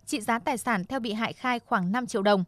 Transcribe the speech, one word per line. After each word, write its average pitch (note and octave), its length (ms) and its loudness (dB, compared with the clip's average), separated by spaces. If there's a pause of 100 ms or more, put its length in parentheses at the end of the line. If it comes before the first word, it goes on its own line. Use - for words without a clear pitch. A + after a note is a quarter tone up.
Trị C4+ 160 -4
giá A3+ 180 0
tài C4 180 -2
sản G3+ 280 -2
theo C4 140 -4
bị A#3 140 -2
hại A3 200 -2
khai B3 260 -2
khoảng F#3+ 320 0
năm A#3+ 160 0
triệu G#3 140 0
đồng. G3+ 260 6